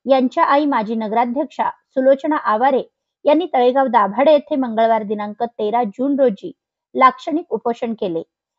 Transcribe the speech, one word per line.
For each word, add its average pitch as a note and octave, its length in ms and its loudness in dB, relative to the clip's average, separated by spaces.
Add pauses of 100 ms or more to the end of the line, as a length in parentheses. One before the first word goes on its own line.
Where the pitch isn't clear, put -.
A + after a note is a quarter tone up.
यांच्या C4 340 2
आई D4 220 2
माजी A#3 300 -4
नगराध्यक्षा A#3 720 -4
सुलोचना C4+ 680 0
आवारे B3 480 0 (420)
यांनी D4+ 280 2
तळेगाव C4 340 2
दाभाडे A3+ 440 2
येथे D4 240 2
मंगळवार A3+ 480 0
दिनांक G#3 400 -8
तेरा A#3 400 -4
जून B3+ 360 -4
रोजी A#3 320 -2 (440)
लाक्षणिक C4 580 0
उपोषण A#3 400 -6
केले. G3 280 -4 (360)